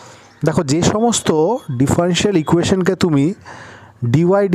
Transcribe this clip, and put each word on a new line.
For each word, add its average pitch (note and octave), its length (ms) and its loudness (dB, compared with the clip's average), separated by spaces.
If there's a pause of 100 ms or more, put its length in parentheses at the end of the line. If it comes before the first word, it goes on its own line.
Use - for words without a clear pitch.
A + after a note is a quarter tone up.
(460)
দেখো, D#3+ 160 0 (100)
যে D#3 80 2 (140)
সমস্ত A3 360 0 (520)
differential F3 640 0
ইকুয়েশনকে F3 500 0 (100)
তুমি D3 220 2 (880)
ডিওয়াই F3+ 420 2